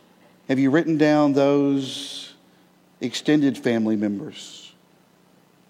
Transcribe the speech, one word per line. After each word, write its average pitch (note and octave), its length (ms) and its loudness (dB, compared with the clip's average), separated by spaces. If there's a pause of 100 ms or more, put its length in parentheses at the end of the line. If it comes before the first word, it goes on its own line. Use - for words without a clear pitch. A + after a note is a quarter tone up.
(500)
Have C3 100 0
you C#3 100 4
written D#3 300 0
down D3+ 340 4
those C#3 880 0 (800)
extended C#3 560 0
family A2+ 400 0
members? - 760 -8 (960)